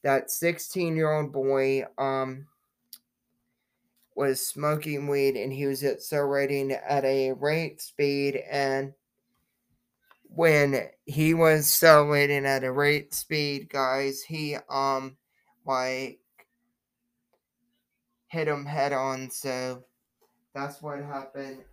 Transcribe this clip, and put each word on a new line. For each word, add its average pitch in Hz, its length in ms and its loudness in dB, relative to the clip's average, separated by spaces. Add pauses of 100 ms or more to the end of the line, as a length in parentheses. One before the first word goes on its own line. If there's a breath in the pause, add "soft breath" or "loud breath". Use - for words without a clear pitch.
that 135 260 0
sixteen-year-old 160 1000 -2
boy, 135 540 0 (120)
um, 135 500 -4 (1700)
was 135 300 0
smoking 147 640 -2
weed, 139 280 2
and 120 160 -4
he 139 140 -4
was 135 180 -2
accelerating 139 880 -2
at 135 320 -2
a 135 280 2
rate 151 500 -2
speed, 139 680 -2
and 139 420 -2 (1300)
when 147 640 2 (160)
he 156 280 2
was 160 260 6
accelerating 143 880 6
at 135 180 0
a 131 80 -2
rate 143 420 2
speed, 143 560 -4
guys, 135 520 -2
he, 151 340 -8 (140)
um, 135 480 -2 (480)
like, 131 540 -4 (2000)
hit 160 200 -4
him 143 180 -4
head 143 280 -2
on, 131 380 -4
so 127 520 -6 (680)
that's 139 280 -10
what 143 180 -10
happened. 135 600 -12 (120)